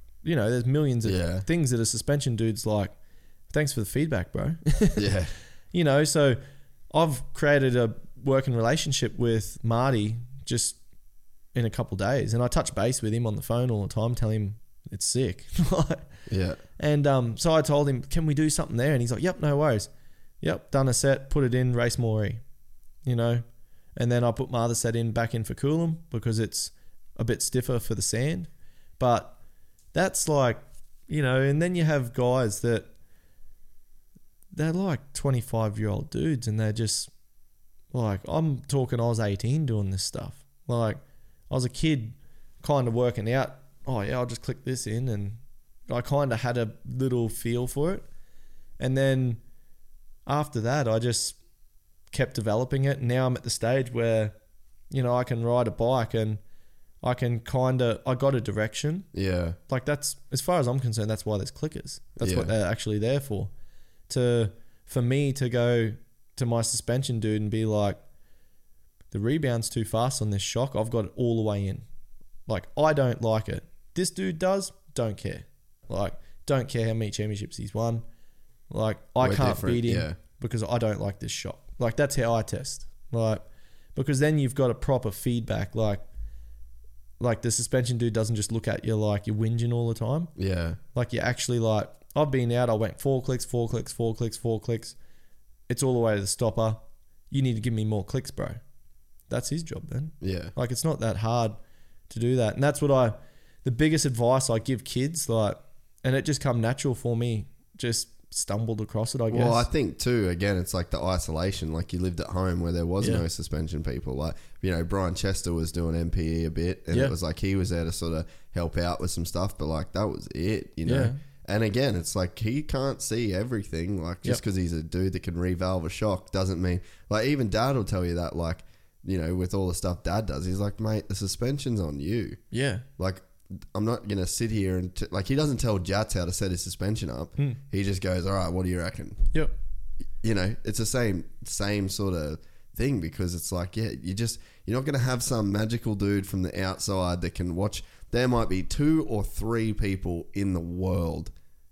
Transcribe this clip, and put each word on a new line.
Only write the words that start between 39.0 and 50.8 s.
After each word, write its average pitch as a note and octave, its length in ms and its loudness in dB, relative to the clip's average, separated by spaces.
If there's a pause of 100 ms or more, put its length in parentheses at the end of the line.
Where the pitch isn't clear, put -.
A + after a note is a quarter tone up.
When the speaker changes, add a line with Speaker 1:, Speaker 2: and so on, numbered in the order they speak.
Speaker 1:
was A#2 120 2
eighteen A2+ 460 2
doing G#2+ 260 0
this F#2+ 120 -2
stuff. - 400 -8 (240)
Like, A#2 300 2 (540)
I - 40 -6
was B2+ 100 2
a A#2+ 40 0
kid B2 440 0 (500)
kinda C3 280 2
working A#2 400 2
out, B2+ 240 0 (300)
"Oh, B2 160 -2
yeah, B2+ 160 -2
I'll B2 80 0
just A#2+ 160 -6
click - 220 -6
this B2+ 240 -4
in," A#2 220 -2
and G#2 280 -4 (540)
I A#2+ 100 0
kinda C#3 360 2
had B2 200 -2
a A2+ 140 0 (140)
little B2 440 0
feel A#2 380 -2
for D3+ 260 0
it. - 100 -8 (760)
And C3 180 0
then C3 400 2 (880)
after C#3+ 360 0
that, B2+ 260 2